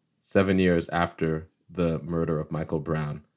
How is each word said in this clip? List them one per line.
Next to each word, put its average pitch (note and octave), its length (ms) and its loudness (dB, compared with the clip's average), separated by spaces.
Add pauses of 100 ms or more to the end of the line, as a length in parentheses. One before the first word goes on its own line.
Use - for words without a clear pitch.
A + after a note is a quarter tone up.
(200)
seven F#2+ 400 2
years F2 300 4
after D#2+ 580 -2 (240)
the E2+ 320 0
murder E2 360 0
of D#2 120 -6
Michael D#2+ 280 -2
Brown, D2+ 440 -4 (140)